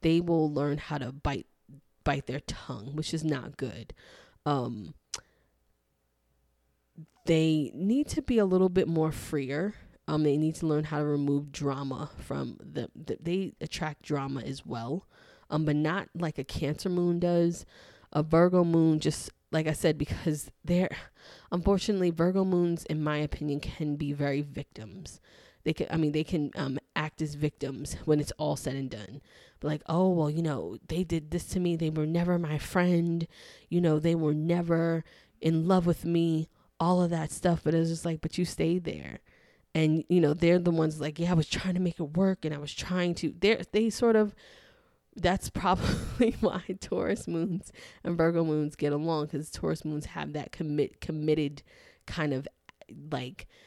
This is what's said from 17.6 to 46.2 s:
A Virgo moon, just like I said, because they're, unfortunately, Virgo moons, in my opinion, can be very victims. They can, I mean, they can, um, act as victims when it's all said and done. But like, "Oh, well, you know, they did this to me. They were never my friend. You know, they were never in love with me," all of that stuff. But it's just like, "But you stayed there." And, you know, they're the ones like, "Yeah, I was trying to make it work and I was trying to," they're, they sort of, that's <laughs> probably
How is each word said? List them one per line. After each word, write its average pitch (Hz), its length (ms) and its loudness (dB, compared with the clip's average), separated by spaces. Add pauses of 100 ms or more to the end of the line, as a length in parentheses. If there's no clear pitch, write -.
A 151 100 2
Virgo 175 400 6
moon, 160 380 4
just - 280 -2 (220)
like 156 160 0
I 151 60 0
said, 151 240 2
because 151 520 -2 (140)
they're, 180 260 2 (640)
unfortunately, 185 580 2
Virgo 180 360 2
moons, 175 400 2
in 156 180 -2
my 151 140 0
opinion, 147 420 -2
can 151 380 -4
be 143 160 -2
very 143 280 0
victims. 135 800 -12 (440)
They 156 100 -2
can, - 160 -4
I - 80 -2
mean, 151 160 0
they 156 100 0
can, 151 320 -2
um, 135 240 -4 (160)
act 156 260 -4
as 147 140 -4
victims 143 720 -4
when 151 140 4
it's 147 180 -2
all 147 180 -2
said 135 200 -6
and 135 140 -4
done. 117 320 -12 (380)
But - 80 -6
like, 151 200 -2
"Oh, 185 220 2
well, 165 200 2
you 156 120 -2
know, 117 360 -2 (100)
they 170 160 -2
did 156 280 -4
this 170 160 -4
to 190 120 -2
me. 175 160 0
They 160 140 0
were 156 160 0
never 175 340 2
my 156 180 -2
friend. 170 720 2 (420)
You 175 120 2
know, 156 180 4
they 165 160 2
were 156 180 2
never 165 680 2 (380)
in 160 260 2
love 185 180 6
with 170 200 2
me," 165 420 2 (320)
all 180 220 4
of 175 80 2
that 160 220 -2
stuff. 170 320 2
But 156 100 2
it's 165 160 4
just 165 160 -4
like, 160 160 -2
"But - 160 -6
you 180 80 2
stayed 165 400 0
there." - 340 -10 (560)
And, 160 340 4
you 180 120 6
know, 151 120 6
they're 175 260 6
the 175 120 2
ones 156 280 2
like, 151 200 -4
"Yeah, 170 120 2
I 175 40 4
was 156 120 4
trying - 280 -2
to 180 40 0
make 180 200 0
it 156 180 -4
work 190 280 2
and 151 80 -2
I 143 40 -6
was 147 160 -10
trying 175 420 -2
to," - 240 -4
they're, 208 220 4 (100)
they 220 180 2
sort 226 260 4
of, 214 180 4 (800)
that's 180 340 0
<laughs> - 20 -12
probably - 880 0